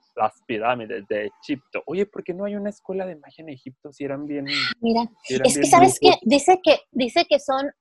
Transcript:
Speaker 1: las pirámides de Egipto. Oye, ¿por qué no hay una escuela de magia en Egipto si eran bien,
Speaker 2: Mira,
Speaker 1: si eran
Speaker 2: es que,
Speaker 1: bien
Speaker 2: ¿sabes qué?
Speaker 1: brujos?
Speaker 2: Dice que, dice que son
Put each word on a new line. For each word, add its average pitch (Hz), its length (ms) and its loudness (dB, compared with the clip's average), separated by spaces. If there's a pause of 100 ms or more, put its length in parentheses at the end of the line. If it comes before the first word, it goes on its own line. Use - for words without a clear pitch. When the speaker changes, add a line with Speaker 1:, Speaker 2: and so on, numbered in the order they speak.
(180)
Speaker 1:
las 110 160 0 (120)
pirámides 110 600 -6
de 104 240 -4 (100)
Egipto. - 440 -8
Oye, 185 200 -4
¿por 196 200 -12
qué 180 80 -8
no 185 100 -10
hay 208 140 -6
una 202 140 -8
escuela 190 340 -10
de 180 100 -12
magia 147 280 -20
en 160 60 -20
Egipto 135 440 -18
si 143 100 -12
eran 139 240 -8
bien, 143 180 -6 (360)
Speaker 2:
Mira, 233 280 0 (140)
Speaker 1:
si - 120 -4
eran 262 120 2
Speaker 2:
es 247 60 2
que, 285 80 -2
Speaker 1:
bien 285 100 2
Speaker 2:
¿sabes 359 300 6
qué? - 80 8
Speaker 1:
brujos? 359 140 4
Speaker 2:
Dice 285 380 4
que, 277 180 4 (120)
dice 262 340 0
que 285 140 0
son 277 420 -4